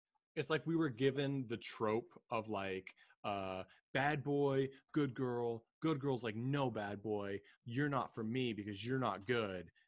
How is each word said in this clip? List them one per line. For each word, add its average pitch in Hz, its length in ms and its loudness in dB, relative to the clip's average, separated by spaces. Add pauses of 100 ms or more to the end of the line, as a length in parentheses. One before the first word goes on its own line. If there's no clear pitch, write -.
(360)
it's 147 140 0
like 156 160 2
we 165 100 2
were 160 140 2
given 135 580 2
the 117 80 -2
trope 113 560 0 (180)
of, 110 200 -2
like, 98 440 -4 (300)
uh, 95 400 -4 (280)
bad 143 300 2
boy, 139 460 2 (240)
good 143 220 2
girl, 120 500 -2 (180)
good 156 160 2
girl's 131 240 0
like, 110 140 -2
"No, 131 340 2
bad 104 320 -4
boy, 101 380 -2 (240)
you're 131 240 0
not 127 260 0
for 117 80 -4
me 120 300 0
because 101 340 -6
you're 131 140 0
not 98 260 0
good." 98 440 0 (180)